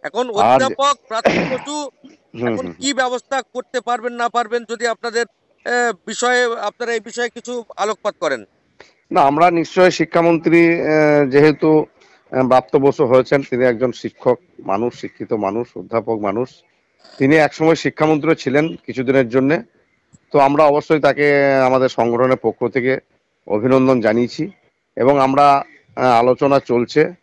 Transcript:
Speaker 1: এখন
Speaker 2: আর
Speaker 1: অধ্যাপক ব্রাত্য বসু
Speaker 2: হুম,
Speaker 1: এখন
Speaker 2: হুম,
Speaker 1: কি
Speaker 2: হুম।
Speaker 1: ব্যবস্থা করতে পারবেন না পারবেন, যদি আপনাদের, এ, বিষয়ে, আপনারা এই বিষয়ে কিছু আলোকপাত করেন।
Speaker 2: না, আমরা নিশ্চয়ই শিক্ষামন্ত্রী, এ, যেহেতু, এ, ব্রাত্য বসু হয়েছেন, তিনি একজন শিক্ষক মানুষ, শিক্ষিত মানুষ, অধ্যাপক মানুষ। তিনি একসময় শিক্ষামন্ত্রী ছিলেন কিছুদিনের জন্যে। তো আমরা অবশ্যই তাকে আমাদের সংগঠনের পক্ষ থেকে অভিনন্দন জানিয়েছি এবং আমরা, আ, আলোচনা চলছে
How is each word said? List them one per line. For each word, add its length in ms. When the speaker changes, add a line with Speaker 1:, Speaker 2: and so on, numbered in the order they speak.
Speaker 1:
এখন 260
Speaker 2:
আর 40
Speaker 1:
অধ্যাপক 600
ব্রাত্য 400
বসু 280
Speaker 2:
হুম, 680
Speaker 1:
এখন 180
Speaker 2:
হুম, 80
Speaker 1:
কি 140
Speaker 2:
হুম। 80
Speaker 1:
ব্যবস্থা 460
করতে 280
পারবেন 320
না 160
পারবেন, 400
যদি 180
আপনাদের, 380
এ, 280
বিষয়ে, 520
আপনারা 340
এই 60
বিষয়ে 300
কিছু 340
আলোকপাত 420
করেন। 240
Speaker 2:
না, 100
আমরা 300
নিশ্চয়ই 400
শিক্ষামন্ত্রী, 760
এ, 180
যেহেতু, 560
এ, 120
ব্রাত্য 340
বসু 280
হয়েছেন, 360
তিনি 240
একজন 260
শিক্ষক 480
মানুষ, 360
শিক্ষিত 320
মানুষ, 420
অধ্যাপক 440
মানুষ। 300
তিনি 180
একসময় 400
শিক্ষামন্ত্রী 600
ছিলেন 400
কিছুদিনের 440
জন্যে। 340
তো 80
আমরা 240
অবশ্যই 360
তাকে 540
আমাদের 240
সংগঠনের 520
পক্ষ 260
থেকে 320
অভিনন্দন 540
জানিয়েছি 500
এবং 240
আমরা, 440
আ, 60
আলোচনা 580
চলছে 640